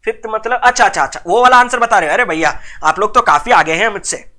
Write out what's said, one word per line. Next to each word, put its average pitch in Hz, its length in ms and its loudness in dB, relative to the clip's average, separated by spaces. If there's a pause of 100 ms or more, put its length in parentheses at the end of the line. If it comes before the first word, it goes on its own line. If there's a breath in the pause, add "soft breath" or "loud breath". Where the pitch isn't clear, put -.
Fifth 226 220 -6
मतलब, 220 360 -4
अच्छा, 240 220 2
अच्छा, 156 180 0
अच्छा, - 240 -8
वो 208 160 2
वाला 254 140 6
answer 247 220 2
बता 233 200 2
रहे 160 100 -2
हो। 151 40 0
अरे 233 120 0
भैया, 160 240 -2 (340 loud breath)
आप 160 160 0
लोग 208 160 -2
तो 247 80 4
काफी 151 280 2
आगे 160 220 2
हैं 190 160 0
मुझसे। 190 340 -8 (160)